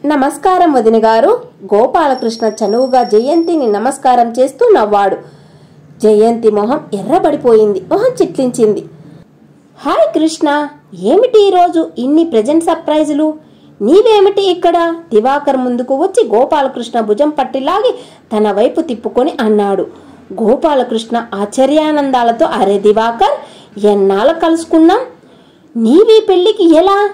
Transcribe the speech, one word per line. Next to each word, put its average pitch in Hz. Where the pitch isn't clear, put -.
"నమస్కారం 302
వదిన 226
గారు." 247
గోపాలకృష్ణ 247
చనువుగా 247
జయంతిని 285
నమస్కారం 233
చేస్తూ 339
నవ్వాడు. 202
జయంతి 220
మొహం 214
ఎర్రబడిపోయింది, 220
మొహం 415
చిట్లించింది. 240
"హాయ్ 339
కృష్ణ, 294
ఏమిటి 392
ఈరోజు 349
ఇన్ని 294
ప్రెజెంట్ 302
సర్ప్రైజులు? 311
నీవేమిటి 403
ఇక్కడ?" 339
దివాకర్ 269
ముందుకు 254
వచ్చి 381
గోపాలకృష్ణ 254
భుజం 214
పట్టిలాగి 302
తన 214
వైపు 233
తిప్పుకొని 240
అన్నాడు. 202
గోపాలకృష్ణ 233
ఆశ్చర్యానందాలతో, 262
"అరే 202
దివాకర్, 226
ఎన్నాళ్ళ 202
కలుసుకున్నాం? 330
నీవీ 427
పెళ్ళికి 359
ఎలా?" 392